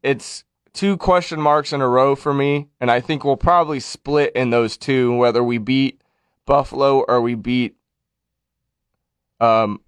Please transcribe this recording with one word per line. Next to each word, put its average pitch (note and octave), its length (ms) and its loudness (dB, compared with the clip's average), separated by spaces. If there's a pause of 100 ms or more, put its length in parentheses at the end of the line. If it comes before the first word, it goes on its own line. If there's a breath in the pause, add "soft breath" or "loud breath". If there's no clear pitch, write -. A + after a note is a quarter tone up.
it's - 420 -4 (280)
two G3 240 -2
question F3 440 0
marks D3 340 0
in C#3+ 80 -2
a B2+ 60 2
row C3 260 2
for C#3+ 180 -4
me, C#3+ 360 -2 (120)
and B2 100 -2
I B2 100 2
think C#3 240 -6
we'll C#3 120 0
probably E3 440 0
split - 540 -2
in B2 160 0
those A#2 280 0
two, B2+ 380 0
whether A#2+ 280 2
we A#2+ 140 -2
beat C3 420 -2 (460)
Buffalo C#3 540 2
or A#2+ 200 0
we A#2+ 140 -2
beat, A#2+ 420 -4 (1600)
um, A2+ 480 2